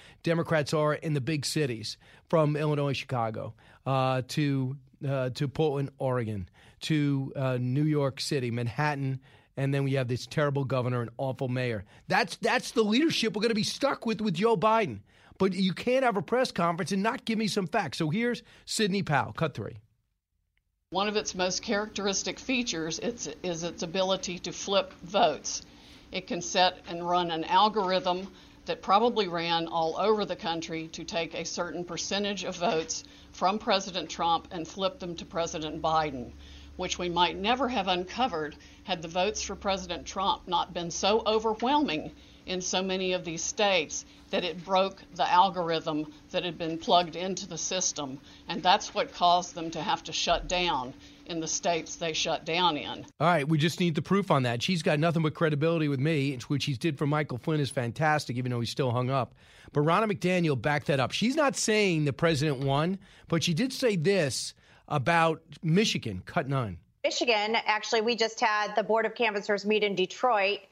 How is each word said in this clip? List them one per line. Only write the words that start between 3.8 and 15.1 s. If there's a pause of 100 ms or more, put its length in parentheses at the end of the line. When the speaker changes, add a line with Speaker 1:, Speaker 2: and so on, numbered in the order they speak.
Speaker 1:
uh,
to, (280)
uh,
to
Portland,
Oregon, (340)
to,
uh,
New
York
City,
Manhattan, (380)
and
then
we
have
this
terrible
governor
and
awful
mayor. (240)
That's,
that's
the
leadership
we're
gonna
be
stuck
with,
with
Joe
Biden. (360)